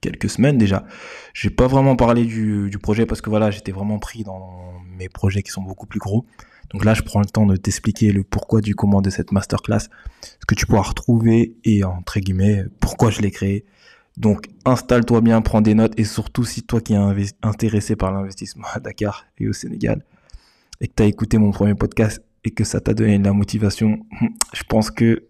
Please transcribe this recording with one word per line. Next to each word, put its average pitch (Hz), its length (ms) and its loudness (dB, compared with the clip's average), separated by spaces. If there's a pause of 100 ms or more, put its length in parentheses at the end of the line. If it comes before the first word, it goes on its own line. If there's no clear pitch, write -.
quelques 87 300 -6
semaines 139 260 2
déjà. 95 280 2 (500)
J'ai 101 160 -4
pas 127 160 2
vraiment 135 300 4
parlé 117 280 4
du, 107 460 -2
du 101 80 -10
projet 110 260 0
parce 110 160 -4
que 107 100 -8
voilà, 107 200 2
j'étais 98 220 -8
vraiment 101 260 -4
pris 110 240 -12
dans 95 260 -14 (480)
mes 92 120 -12
projets 98 340 -2
qui - 80 -12
sont - 100 -10
beaucoup 95 260 -12
plus - 120 -10
gros. 104 260 -2 (480)
Donc 98 120 -4
là, 110 100 4
je - 80 -4
prends - 160 -4
le 101 80 2
temps 110 200 2
de 95 100 4
t'expliquer 104 560 0
le 98 100 2
pourquoi - 380 0
du 104 160 -2
comment 101 260 2
de 98 80 0
cette - 220 -6
masterclass, - 560 -2 (340)
ce - 240 -8
que - 80 4
tu - 120 -2
pourras 104 160 4
retrouver 113 840 2
et 104 180 4
entre 92 380 -4
guillemets, 95 420 2 (160)
pourquoi - 320 2
je 104 120 -4
l'ai 98 100 0
créé. 98 320 -4 (540)
Donc 104 280 0 (180)
installe-toi 120 560 2
bien, 113 220 4
prends 110 200 2
des 107 120 4
notes 110 240 2
et 110 60 2
surtout 113 400 -4
si - 180 -8
toi 117 180 -2
qui 110 120 -4
es 104 40 2
inves-, 101 460 0
intéressé 107 540 -2
par 95 160 -2
l'investissement 98 600 -10
à 127 60 -8
Dakar 104 480 -8 (100)
et 107 120 -4
au 107 40 -2
Sénégal - 520 -6 (800)
et 113 60 -6
que - 60 -12
t'as 113 100 4
écouté 104 320 0
mon 107 140 4
premier 101 240 2
podcast - 500 -2 (180)
et 110 100 -4
que 110 120 0
ça - 160 -4
t'a 107 140 0
donné 107 240 2
de 101 60 2
la 98 100 2
motivation, 107 680 0 (280)
<laughs> - 260 -6
je - 80 -12
pense 110 280 0
que - 400 0